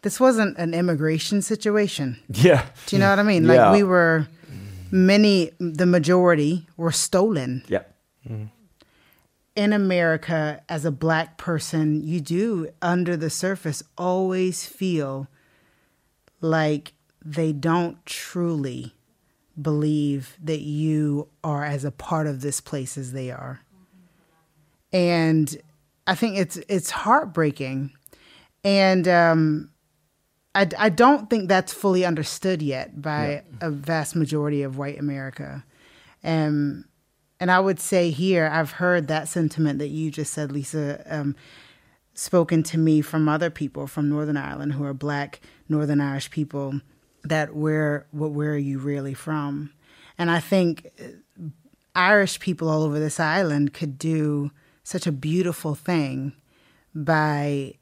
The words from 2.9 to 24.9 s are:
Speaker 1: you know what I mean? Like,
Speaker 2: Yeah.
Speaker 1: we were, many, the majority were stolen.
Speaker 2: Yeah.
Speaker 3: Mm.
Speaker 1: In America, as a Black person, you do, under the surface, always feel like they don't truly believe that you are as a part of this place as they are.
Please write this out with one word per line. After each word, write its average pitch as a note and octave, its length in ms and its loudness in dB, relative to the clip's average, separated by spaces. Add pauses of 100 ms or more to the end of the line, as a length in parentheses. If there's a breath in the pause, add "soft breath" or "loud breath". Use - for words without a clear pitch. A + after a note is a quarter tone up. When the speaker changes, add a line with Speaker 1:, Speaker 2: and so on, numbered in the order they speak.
Speaker 1:
you G3 60 4
know G3 80 6
what G3 100 4
I G#3 40 4
mean? F3+ 240 4
Like, - 100 8
Speaker 2:
Yeah. G3+ 140 10
Speaker 1:
we G3+ 120 8
were, E3+ 440 4 (640 loud breath)
many, F#3+ 680 6
the E3+ 260 0
majority F3 840 4 (100)
were E3 140 -2
stolen. D3+ 760 0
Speaker 2:
Yeah. - 160 -2 (460)
Speaker 3:
Mm. G#2+ 200 -10 (1040)
Speaker 1:
In G#3 180 2
America, E3+ 960 0
as D#3 160 -4
a D#3+ 60 0
Black D#3+ 460 0
person, D#3 680 -2
you E3 160 -2
do, F3 480 -2 (120)
under F3 360 0
the D#3 120 -4
surface, F#3 540 -6 (140)
always F#3 680 -2
feel C#3+ 640 -4 (1120)
like D#3 520 0 (300)
they D#3 300 -2
don't E3 520 -2
truly C#3 880 -6 (680)
believe D3+ 840 -2
that D#3 180 -4
you D3+ 680 -2 (160)
are D3 200 -2
as C#3+ 220 -4
a C#3+ 60 -4
part D#3 360 -4
of C3+ 140 -6
this C#3+ 180 -4
place - 380 -10
as B2+ 160 -10
they C3 180 -8
are. B2+ 300 -14 (1300)